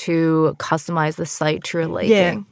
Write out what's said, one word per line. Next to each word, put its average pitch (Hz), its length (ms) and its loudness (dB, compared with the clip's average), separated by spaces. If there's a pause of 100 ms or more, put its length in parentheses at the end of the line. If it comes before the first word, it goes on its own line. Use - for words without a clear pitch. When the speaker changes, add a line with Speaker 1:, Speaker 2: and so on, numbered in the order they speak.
Speaker 1:
to 160 520 2
customize 160 580 -2
the 170 100 -6
site 156 380 -2
to - 140 -4
your 165 100 0
liking. - 220 -2
Speaker 2:
Yeah, 196 300 4 (120)